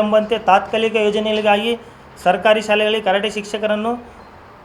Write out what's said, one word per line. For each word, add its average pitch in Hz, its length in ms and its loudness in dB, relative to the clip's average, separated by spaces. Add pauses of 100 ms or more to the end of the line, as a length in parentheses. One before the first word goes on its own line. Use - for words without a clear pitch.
ಎಂಬಂತೆ 214 340 0 (120)
ತಾತ್ಕಾಲಿಕ 226 480 2 (120)
ಯೋಜನೆಗಳಿಗಾಗಿ 214 640 0 (520)
ಸರ್ಕಾರಿ 214 440 2
ಶಾಲೆಗಳಲ್ಲಿ 214 380 0
ಕರಾಟೆ 202 300 0
ಶಿಕ್ಷಕರನ್ನು 214 560 -4 (720)